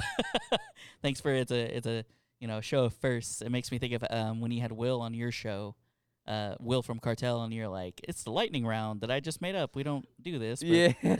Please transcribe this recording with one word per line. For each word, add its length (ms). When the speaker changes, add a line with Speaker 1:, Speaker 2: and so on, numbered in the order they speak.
Speaker 1:
cool. 80
Speaker 2:
<laughs> 240
thanks 180
for, 100
it's 200
a, 260
it's 80
a, 180
you 80
know, 140
show 240
of 100
firsts. 480
It 80
makes 200
me 60
think 160
of, 160
um, 320
when 80
you 120
had 100
Will 300
on 120
your 180
show, 440
uh, 320
Will 240
from 160
Cartel, 420
and 100
you're 160
like, 360
"It's 200
the 60
lightning 340
round 380
that 80
I 100
just 220
made 140
up. 200
We 60
don't 260
do 160
this." 240
But 80
Speaker 1:
Yeah. 240